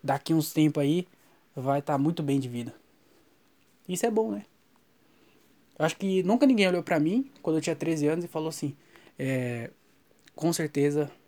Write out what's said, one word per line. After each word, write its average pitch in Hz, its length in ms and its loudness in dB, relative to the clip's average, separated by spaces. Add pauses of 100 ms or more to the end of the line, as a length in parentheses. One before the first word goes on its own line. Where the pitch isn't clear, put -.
daqui 143 320 -2
uns 151 180 0
tempos 151 300 4
aí, 165 260 0 (480)
vai 139 240 -2
tá 143 160 -2
muito 160 260 0
bem 139 160 0
de 131 100 -4
vida. 120 260 -8 (1120)
Isso 180 160 -2
é 233 60 2
bom, 220 220 0
né? 208 120 -8 (1300)
Eu 156 80 2
acho 160 100 0
que 190 260 0
nunca 233 220 2
ninguém 214 240 6
olhou 175 140 0
pra 165 180 0
mim, 202 300 0 (100)
quando 160 160 0
eu 156 60 0
tinha 165 120 -2
treze 151 320 0
anos, 165 180 0
e 170 40 -10
falou 160 220 -4
assim: 147 260 -8 (420)
é, 127 520 -4 (640)
"Com 165 180 -2
certeza 147 580 0 (180)